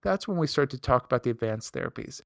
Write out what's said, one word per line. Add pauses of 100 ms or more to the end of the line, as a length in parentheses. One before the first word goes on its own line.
that's
when
we
start
to
talk
about
the
advanced
therapies.